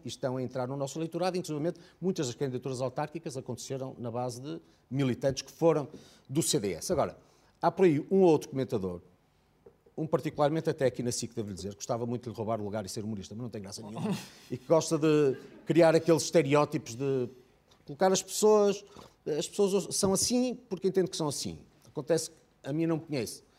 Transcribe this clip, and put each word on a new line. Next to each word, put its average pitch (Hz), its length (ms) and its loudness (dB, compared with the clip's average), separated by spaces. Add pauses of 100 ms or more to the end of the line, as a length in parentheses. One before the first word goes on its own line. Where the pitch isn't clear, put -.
e 127 40 -10
estão 127 280 -6
a 131 60 -4
entrar 123 260 -6
no 135 80 -8
nosso 139 220 -6
eleitorado, 170 380 -2
inclusive 165 380 -4 (260)
muitas 170 260 -2
das 120 80 -4
candidaturas 127 460 -6
autárquicas 147 560 -6
aconteceram 131 640 -8
na 120 120 -8
base 123 300 -6
de 160 200 -10 (300)
militantes 135 520 0
que - 80 -18
foram 151 380 2 (400)
do 131 140 0
C 131 180 0
D 98 140 -2
S. - 180 -6
Agora, 120 260 0 (420)
há 165 100 2
por 190 160 2
aí 151 240 4
um 190 100 4
outro 165 280 6
comentador, 95 520 -4 (920)
um 160 120 -6
particularmente 151 640 0
até 135 160 2
aqui 127 160 -2
na 120 100 -2
sic, - 220 -6
devo-lhe 104 200 -6
dizer, 92 200 -8
gostava 120 320 -6
muito 120 180 -6
de 113 60 -10
lhe - 40 -10
roubar 113 240 -4
o 104 60 -8
lugar 104 220 -6
e - 20 -12
ser 107 160 -8
humorista, 104 300 -10
mas 113 80 -10
não 120 80 -10
tem 110 100 -10
graça 98 220 -14
nenhuma, 123 340 -6 (120)
<laughs> - 220 -20
e 131 60 -6
que - 100 -14
gosta 160 320 4
de 151 380 4 (300)
criar 160 280 8
aqueles 165 280 4
estereótipos 147 720 2
de 131 340 -2 (560)
colocar 190 260 2
as 185 120 2
pessoas, 208 600 4 (560)
as 170 80 -2
pessoas 196 480 0
são 190 200 2
assim 247 400 0 (140)
porque 190 200 -2
entendo 180 220 0
que - 60 -10
são 156 120 -2
assim. 90 300 -6 (280)
Acontece - 440 -2
que - 60 -20 (280)
a 139 80 -6
mim 165 140 -2
não 165 100 0
me 147 60 -6
conhece. 131 400 -6 (160)